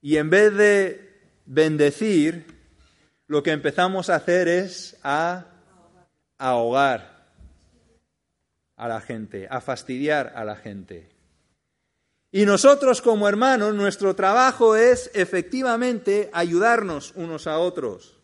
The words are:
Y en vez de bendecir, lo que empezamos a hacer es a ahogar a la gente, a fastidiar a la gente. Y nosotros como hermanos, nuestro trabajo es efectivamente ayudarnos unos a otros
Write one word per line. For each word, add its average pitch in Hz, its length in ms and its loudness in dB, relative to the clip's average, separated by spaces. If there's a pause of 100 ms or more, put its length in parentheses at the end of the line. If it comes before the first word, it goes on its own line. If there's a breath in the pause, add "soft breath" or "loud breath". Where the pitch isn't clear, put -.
Y 147 140 0
en 151 140 -2
vez 208 240 6
de 202 640 0 (240)
bendecir, 156 1000 0 (800)
lo 147 160 -2
que 156 100 0
empezamos 180 580 -2
a 170 60 2
hacer 180 320 0
es 180 540 -4
a 170 440 -4 (920)
ahogar 127 880 -2 (1500)
a 117 120 -12
la 113 120 -6
gente, 107 500 -12
a 131 100 -8
fastidiar 139 720 -6
a 113 100 -10
la 104 120 -10
gente. 95 540 -18 (1200)
Y 202 140 4
nosotros 262 560 4
como 208 260 2
hermanos, 214 460 0
nuestro 196 420 -2
trabajo 226 580 4
es 247 400 2
efectivamente 214 1200 -2
ayudarnos 175 840 -2
unos 165 300 -10
a 156 120 -4
otros 156 640 -6